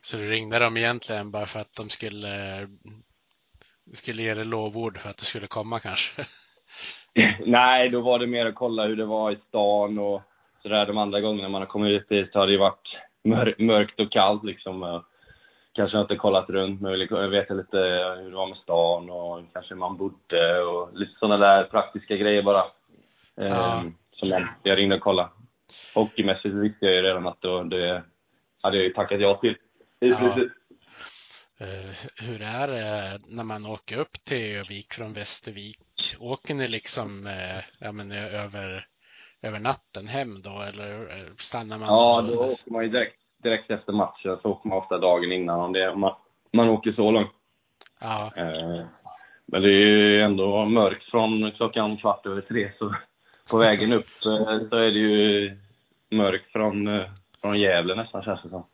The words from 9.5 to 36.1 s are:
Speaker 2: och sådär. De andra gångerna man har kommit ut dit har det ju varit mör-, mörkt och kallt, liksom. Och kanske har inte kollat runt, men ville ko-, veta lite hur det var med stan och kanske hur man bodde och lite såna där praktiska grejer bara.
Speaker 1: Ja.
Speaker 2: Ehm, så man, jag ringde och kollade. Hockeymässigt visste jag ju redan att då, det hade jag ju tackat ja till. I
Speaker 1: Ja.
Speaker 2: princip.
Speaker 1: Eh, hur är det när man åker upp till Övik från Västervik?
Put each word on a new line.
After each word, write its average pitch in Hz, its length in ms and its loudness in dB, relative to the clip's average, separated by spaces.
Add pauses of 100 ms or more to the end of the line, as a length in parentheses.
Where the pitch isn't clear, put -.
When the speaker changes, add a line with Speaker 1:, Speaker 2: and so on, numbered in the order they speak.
Speaker 2:
och 101 240 -4 (400)
sådär. 104 240 2
De 104 120 -2
andra 101 220 0
gångerna 101 280 -2
man 95 140 -4
har 95 40 -8
kommit 104 240 0
ut 101 180 0
dit 101 260 0
har 98 120 4
det 98 60 4
ju 98 60 4
varit - 380 0 (280)
mör-, 113 340 4
mörkt 107 420 4
och 107 120 -2
kallt, 104 320 2
liksom. 92 380 -10
Och 87 200 -6 (680)
kanske 104 240 0
har 104 60 4
inte 101 140 -2
kollat 95 340 2
runt, 95 300 -2
men 98 120 -4
ville 95 140 -2
ko-, 98 220 -2
veta 98 260 0
lite 95 220 -4 (460)
hur 92 80 -14
det 92 60 -12
var 95 100 -4
med 92 120 -12
stan 87 520 0
och 87 300 -8 (120)
kanske 90 220 -14
hur 92 40 -14
man 92 180 -6
bodde 87 640 0
och 87 380 -4
lite 98 200 -6
såna 104 180 2
där 98 280 8
praktiska 101 520 -2
grejer 104 260 2
bara. 98 220 4 (680)
Speaker 1:
Ja. 101 100 -8 (360)
Speaker 2:
Ehm, 85 140 -10 (180)
så - 140 -6
man, 92 220 0 (140)
jag 98 160 4
ringde 98 180 4
och - 60 -4
kollade. 92 260 2 (680)
Hockeymässigt 101 600 0
visste 104 320 0
jag 92 80 6
ju 92 80 4
redan 92 240 2
att 85 140 -8
då, 90 220 -2
det 87 400 -2 (600)
hade 98 140 0
jag 95 100 4
ju 92 60 0
tackat 101 280 -2
ja 101 160 4
till. 113 200 0 (440)
I 127 80 4
Speaker 1:
Ja. - 80 4
Speaker 2:
princip. - 360 0 (1080)
Speaker 1:
Eh, 98 680 -14
hur 110 160 -10
är 120 260 -6
det 107 580 -6
när 117 180 -10
man 107 220 -10
åker 107 320 -10
upp 156 140 -6 (120)
till 113 320 -6
Övik 101 360 -14
från 110 200 -12
Västervik? 104 640 -14 (400)